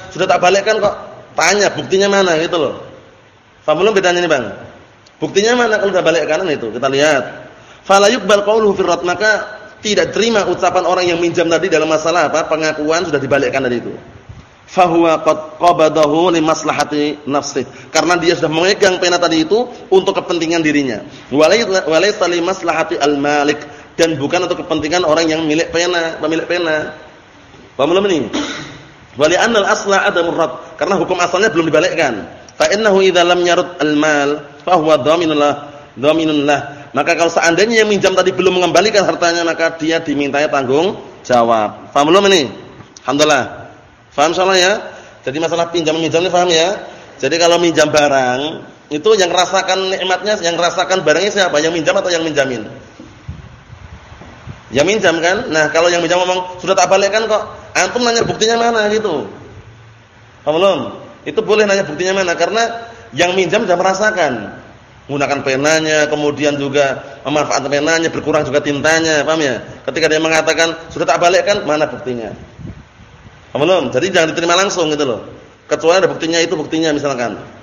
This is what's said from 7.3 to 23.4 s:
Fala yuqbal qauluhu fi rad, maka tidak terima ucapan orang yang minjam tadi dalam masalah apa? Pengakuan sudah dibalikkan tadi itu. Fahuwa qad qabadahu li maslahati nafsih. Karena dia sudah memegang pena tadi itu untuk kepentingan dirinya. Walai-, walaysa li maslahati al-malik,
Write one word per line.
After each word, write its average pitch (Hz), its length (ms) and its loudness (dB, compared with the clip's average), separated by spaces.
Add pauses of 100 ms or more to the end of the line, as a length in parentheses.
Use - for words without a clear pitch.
Fala 202 240 4
yuqbal 202 320 2
qauluhu 214 320 2
fi 185 160 -2
rad, 175 160 0
maka 190 260 0 (540)
tidak 196 320 0
terima 202 320 0
ucapan 175 340 0
orang 180 220 0
yang 170 160 0
minjam 170 240 0
tadi 170 240 0
dalam 156 180 2
masalah 160 400 0
apa? 156 220 -2
Pengakuan 156 560 -2
sudah 147 160 -2
dibalikkan 135 400 0
tadi 123 240 -2
itu. - 80 -10 (720)
Fahuwa 170 560 2
qad 156 400 -2
qabadahu 160 720 4
li 165 80 2
maslahati 147 880 -2
nafsih. 135 400 -4 (240)
Karena 160 240 2
dia 170 160 2
sudah 160 160 0
memegang 185 480 2
pena 175 240 0
tadi 160 240 2
itu 208 160 2 (320)
untuk 190 240 2
kepentingan 165 480 -2
dirinya. 139 400 -2 (240)
Walai-, 180 400 2 (160)
walaysa 185 400 2
li 170 160 0
maslahati 170 560 -2
al-malik, 147 640 0 (340)